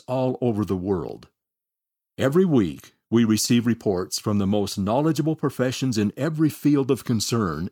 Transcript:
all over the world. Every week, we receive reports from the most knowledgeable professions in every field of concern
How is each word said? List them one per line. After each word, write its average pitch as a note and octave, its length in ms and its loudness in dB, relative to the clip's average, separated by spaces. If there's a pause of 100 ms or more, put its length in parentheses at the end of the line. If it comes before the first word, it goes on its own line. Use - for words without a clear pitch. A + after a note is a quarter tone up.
all B2+ 320 -2
over G#2+ 240 0
the F#2+ 140 -2
world. F2+ 500 -6 (880)
Every C#3+ 280 2
week, G#2 480 0 (180)
we A#2 140 6
receive A2 420 2
reports G2+ 500 -2
from G#2 200 -2
the G2 100 2
most G2+ 300 0
knowledgeable D3+ 580 0
professions C3 640 -2
in G#2 180 0
every D#3 340 0
field C#3+ 400 0
of C3 140 0
concern G#2 680 -2